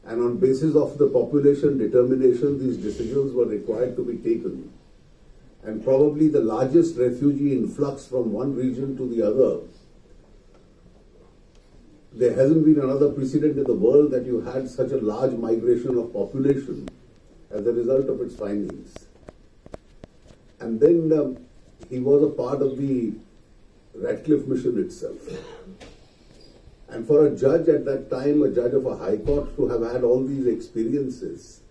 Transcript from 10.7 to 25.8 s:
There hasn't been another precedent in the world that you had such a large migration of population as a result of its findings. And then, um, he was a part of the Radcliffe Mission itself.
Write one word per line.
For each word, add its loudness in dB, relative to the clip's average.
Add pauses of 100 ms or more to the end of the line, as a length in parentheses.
There 0
hasn't 4
been 6
another 2
precedent 0
in 0
the 0
world 6
that -2
you -2
had -6
such -4
a -2
large -2
migration 0
of -4
population -4 (600)
as -4
a 2
result 0
of -4
its -8
findings. -8 (1700)
And -6
then, 4
um, -2 (500)
he -8
was 4
a 2
part -4
of 0
the -2 (800)
Radcliffe 0
Mission -2
itself. -8 (1700)